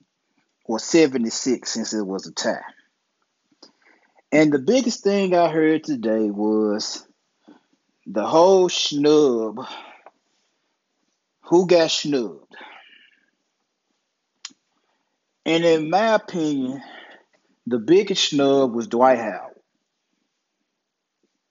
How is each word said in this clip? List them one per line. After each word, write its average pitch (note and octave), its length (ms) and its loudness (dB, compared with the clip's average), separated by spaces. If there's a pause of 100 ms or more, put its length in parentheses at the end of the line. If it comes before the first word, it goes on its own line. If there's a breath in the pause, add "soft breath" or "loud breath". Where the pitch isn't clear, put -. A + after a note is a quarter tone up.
(640)
or A2 140 -6
seventy-six, B2+ 920 0
since A2+ 200 -8
it G#2+ 140 -4
was F#2 200 -8
a D#2+ 60 -18
tie. - 280 -6 (1700 soft breath)
And D3+ 220 4
the C#3+ 60 2
biggest A#3 440 0
thing G3 320 0
I E3+ 160 4
heard D#3 320 0
today A2 480 -2
was G#2+ 760 -2 (1000 soft breath)
the G2+ 200 -6
whole F3+ 420 4
snub. C#3+ 920 0 (1900 loud breath)
Who F3+ 200 4
got E3 240 4
snubbed? A#2+ 640 -6 (3000 loud breath)
And E3 180 0
in D#3+ 260 2
my G#3+ 240 0
opinion, C#3+ 680 -4 (840 loud breath)
the A#2+ 120 -2
biggest F#3 520 0
snub C#3 440 2
was A#2 120 -4
Dwight A#2+ 320 2
Howard. A2 320 -8 (2000)